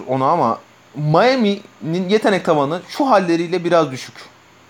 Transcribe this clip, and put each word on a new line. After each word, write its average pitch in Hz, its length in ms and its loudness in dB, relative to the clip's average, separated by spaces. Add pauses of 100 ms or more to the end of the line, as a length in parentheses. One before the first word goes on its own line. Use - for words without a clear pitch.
onu 131 160 -2
ama 143 340 0 (360)
Miami'nin 185 1120 0
yetenek 208 360 0
tavanı 156 440 0
şu 277 220 -2
halleriyle 175 540 0
biraz 165 260 2
düşük. - 240 -14 (560)